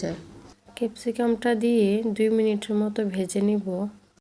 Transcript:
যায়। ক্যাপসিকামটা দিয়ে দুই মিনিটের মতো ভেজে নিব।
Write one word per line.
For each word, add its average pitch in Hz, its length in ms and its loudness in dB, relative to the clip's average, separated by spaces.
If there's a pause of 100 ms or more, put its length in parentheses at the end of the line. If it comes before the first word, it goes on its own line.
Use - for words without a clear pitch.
যায়। 170 160 -4 (580)
ক্যাপসিকামটা 233 760 -2 (120)
দিয়ে 233 240 4 (280)
দুই 220 200 2
মিনিটের 214 460 0
মতো 214 200 -2 (120)
ভেজে 190 280 -2
নিব। 208 240 2 (560)